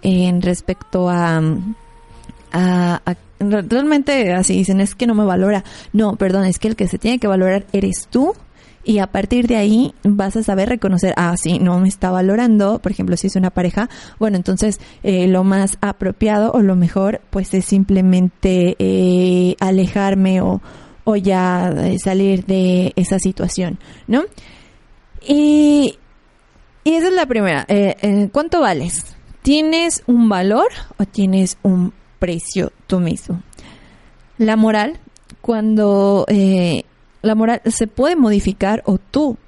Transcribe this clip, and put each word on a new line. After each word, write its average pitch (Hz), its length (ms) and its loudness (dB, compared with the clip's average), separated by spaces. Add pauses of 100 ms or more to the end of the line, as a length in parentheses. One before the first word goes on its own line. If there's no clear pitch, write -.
en 180 360 2
respecto 180 640 -4
a, 170 280 0 (1120)
a, 180 520 0
a, 175 120 -4 (240)
re-, 202 240 0
realmente 269 720 0
así 185 200 2
dicen, 190 260 2
"Es 196 140 0
que 247 140 -2
no 226 80 2
me 208 100 2
valora"? 190 380 0 (300)
No, 208 220 2
perdón, 190 300 0
es 185 140 -2
que - 80 -2
el 220 80 -2
que 190 120 -2
se - 120 -6
tiene 240 180 -2
que 240 80 -4
valorar 190 480 0
eres 196 380 -4
tú. 302 240 -2 (480)
Y 214 160 0
a 185 80 -2
partir 214 400 -2
de 233 80 0
ahí 220 480 0
vas 202 320 0
a 220 80 -2
saber 196 260 -2
reconocer, 190 480 0
"Ah, 175 240 0
sí, 170 160 -2
no 180 220 2
me 190 80 4
está 185 240 -2
valorando". 208 680 2
Por 185 140 -4
ejemplo, 180 260 -2
si - 80 -6
es 190 100 -2
una 185 140 2
pareja, 180 400 -2 (300)
bueno, 208 180 0
entonces, 190 420 -2 (220)
eh, 185 260 0
lo 185 160 4
más 196 380 0
apropiado 208 720 -2
o 240 100 2
lo 190 140 4
mejor, 190 460 0 (100)
pues, 190 240 -6
es 190 100 0
simplemente, 185 1120 2
eh, 180 840 2
alejarme 190 840 0
o, 185 200 -2 (440)
o 220 100 0
ya, 180 600 0
eh, 185 200 -2
salir 190 480 0
de 185 500 0
esa 185 240 0
situación, 180 600 -4 (280)
¿no? 269 160 0 (1000)
Y, 294 720 2 (840)
y 311 100 2
esa 330 140 0
es 370 60 0
la 349 120 0
primera. 202 420 -2
Eh, 202 340 2
eh, 202 300 0
¿cuánto 330 280 -2
vales? 175 560 -2 (260)
¿Tienes 311 680 0
un 233 200 4
valor 208 400 2 (300)
o 202 80 -2
tienes 190 580 0
un 180 300 0 (260)
precio 175 520 -4 (160)
tú 185 120 0
mismo? 175 420 -4 (960)
La 220 180 2
moral, 220 440 0 (420)
cuando, 208 840 2
eh, 190 560 2 (380)
la 220 140 0
moral 226 300 0
se 226 220 -2
puede 294 280 0
modificar 208 680 0
o 190 120 0
tú 269 400 -2 (100)